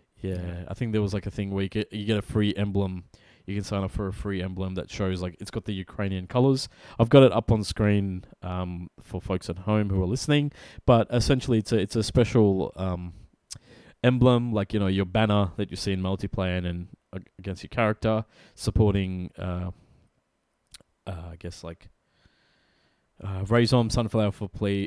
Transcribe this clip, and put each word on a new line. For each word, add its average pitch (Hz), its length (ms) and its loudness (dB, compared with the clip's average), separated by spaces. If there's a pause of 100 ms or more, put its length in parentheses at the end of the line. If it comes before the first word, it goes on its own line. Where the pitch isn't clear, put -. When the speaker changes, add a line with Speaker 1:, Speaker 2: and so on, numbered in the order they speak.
(200)
Speaker 1:
Yeah, 95 140 -6
Speaker 2:
Yeah. 87 340 -8
Speaker 1:
I 95 60 -10
think 113 180 -4
there 107 100 2
was, 101 120 0
like, 101 120 -6
a 101 40 -6
thing 98 200 -6
where 98 120 -2
you 95 60 -2
get, - 240 -4
you 104 140 -8
get 107 120 2
a 98 40 -2
free 104 340 0
emblem. 98 480 -2 (420)
You 95 80 -8
can 101 100 -6
sign 98 180 -4
up 95 80 -4
for 104 160 -4
a 95 60 -6
free 98 300 -6
emblem 92 320 -6
that 90 160 -8
shows, 92 320 -4
like, 90 180 -8
it's 98 100 -12
got - 140 -8
the 110 80 -6
Ukrainian 95 540 -6
colors. 131 420 2 (300)
I've 117 100 4
got 139 140 10
it 120 100 8
up 110 180 0
on 107 140 2
screen, 98 600 0 (180)
um, 90 480 -8 (100)
for - 200 -10
folks - 280 -6
at 87 100 -8
home 104 300 0
who 95 140 2
are 92 40 0
listening. 143 460 0 (340)
But 117 240 6
essentially, 123 480 2
it's 104 140 -2
a, 113 60 4
it's 104 180 -2
a 113 60 2
special, 101 720 4
um, 90 380 -6 (880)
emblem, 123 480 4
like, 104 220 -2
you 104 60 0
know, 98 80 2
your 95 180 2
banner 104 500 2
that 101 140 -4
you 92 60 -8
see 101 160 -4
in 95 100 -2
multiplayer 92 640 -4
and 87 220 -6 (260)
ag-, 92 240 -14
against 95 240 -10
your - 60 -14
character, 110 560 0 (300)
supporting, 95 840 0
uh, 90 320 -6 (1400)
uh, 85 260 -10
I 82 60 -14
guess, - 260 -12
like, 82 240 -14 (1400)
uh, 95 200 -6
Rayzom, 117 460 4
Sunflower 110 420 0
for 101 160 -10
Ple-, 101 380 -2